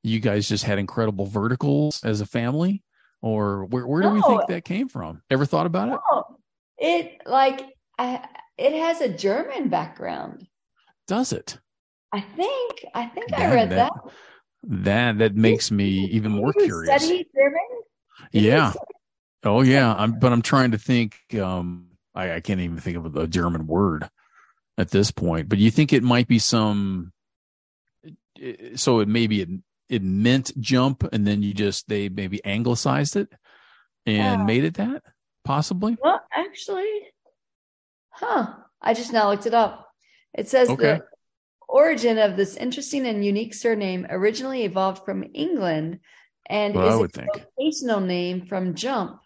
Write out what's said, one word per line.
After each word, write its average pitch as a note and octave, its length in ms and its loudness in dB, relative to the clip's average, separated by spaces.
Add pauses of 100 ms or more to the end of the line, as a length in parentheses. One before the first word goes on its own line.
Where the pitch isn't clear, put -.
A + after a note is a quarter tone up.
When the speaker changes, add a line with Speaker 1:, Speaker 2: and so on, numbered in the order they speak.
Speaker 1:
you A2 160 0
guys G#2 300 0
just G#2 140 -2
had G2+ 160 0
incredible G2+ 460 -2
verticals B2+ 800 -2
as G#2+ 180 -2
a G2+ 40 -4
family? D3+ 560 -2 (400)
Or G2+ 440 -2
where, B2 200 -4
where D3 160 0
do G3+ 80 4
we G#3 120 2
think A#3+ 280 4
Speaker 2:
No. F3+ 60 -2
Speaker 1:
that E3+ 100 -8
came A#3 240 -4
from? D#2 400 -10
Ever C3+ 160 2
thought D#3+ 220 0
about F#3+ 220 -2
it? C4+ 100 -4 (120)
Speaker 2:
No. - 260 -2 (400)
It, E4 480 -2
like, C4+ 360 2 (380)
I, B3+ 280 -6 (300)
it C#4 160 2
has E4 280 -2
a B3 80 0
German C4 600 -2
background. - 760 -6 (600)
Speaker 1:
Does A#3 260 -2
it? - 260 -10 (520)
Speaker 2:
I G3+ 100 -4
think, A#4+ 640 -6 (100)
I A#3+ 100 -4
think A#4 280 -10
I A#4+ 140 0
Speaker 1:
That, C4+ 60 4
Speaker 2:
read A3+ 180 4
Speaker 1:
that, A#3+ 200 2 (720)
Speaker 2:
that. G#2 200 -4
Speaker 1:
that, G#2+ 360 2
that G#2+ 160 4
Speaker 2:
You, A2 60 2
Speaker 1:
makes A2 300 4
me G2 400 2
even A2 220 0
more G#2 240 0
Speaker 2:
you G4+ 80 6
Speaker 1:
curious. C#4+ 380 2
Speaker 2:
study F4 320 -2
German? C#4+ 240 4 (720)
Did G#2+ 120 4
you G#2+ 80 6
Speaker 1:
Yeah. D3 200 4
Speaker 2:
study - 140 -10 (600)
Speaker 1:
Oh, A2 160 4
yeah. B2+ 320 6
I'm, A2 260 -2
but B2 120 6
I'm A#2 100 4
trying B2+ 300 2
to G#2+ 60 0
think, A#2 400 0 (240)
um, F2 460 -4 (280)
I, F#2 200 -6
I - 40 -6
can't F#2+ 220 -2
even E2+ 160 -4
think F2 200 -6
of D#2+ 200 -8
a D#2+ 100 -2
German E2+ 400 -2
word E2 420 0 (680)
at - 140 -2
this G2+ 200 2
point, E2 380 -4
but G#2 100 2
you A2 120 8
think D3+ 220 4
it B2+ 100 6
might B2 240 4
be A#2+ 120 4
some, G2+ 720 0 (1300)
i-, A#2 340 -14
so A#2+ 240 2
it G#2 80 2
maybe G#2+ 340 2
it, F2 80 -6 (400)
it A#2 120 -2
meant A2 580 0
jump B2+ 520 0
and G#2 160 0
then G#2 160 0
you G2+ 100 -2
just, G2+ 360 -4
they G2+ 200 -2
maybe F#2+ 360 -8
anglicized A#2+ 720 -2
it G3+ 120 -4 (760)
and G2+ 360 0
Speaker 2:
Yeah. G2+ 40 0
Speaker 1:
made A#2 180 2
it E3 120 -2
that, A#3+ 280 -6 (400)
possibly? F3+ 580 -2
Speaker 2:
Well, E4 200 2 (120)
actually, G4 560 -6 (1200)
huh. - 420 -4 (280)
I A3+ 120 0
just A#3+ 200 -6
now G#3+ 160 4
looked G3+ 160 -2
it A3+ 80 0
up. A3+ 340 0 (460)
It - 140 -6
says B3+ 220 4
Speaker 1:
Okay. C#3+ 140 0 (160)
Speaker 2:
the - 40 -12 (640)
origin A#3 500 4
of G3+ 200 4
this F#3+ 180 -2
interesting C4 500 -6
and G#3 180 -2
unique G#3 300 -2
surname G3 560 -2
originally A3+ 540 -2
evolved F#3+ 420 -2
from F#3+ 180 -6 (100)
England F#3 640 -4 (480)
and G#3 280 -2
Speaker 1:
Well, F#2 140 4
I A2 40 4
Speaker 2:
is A2+ 60 4
Speaker 1:
would G#2 180 0
Speaker 2:
a B1+ 40 -10
Speaker 1:
think. - 240 -8 (120)
Speaker 2:
vocational C4+ 440 -2
name F3+ 460 -4
from F#3 280 -4
Jump A#3 500 -6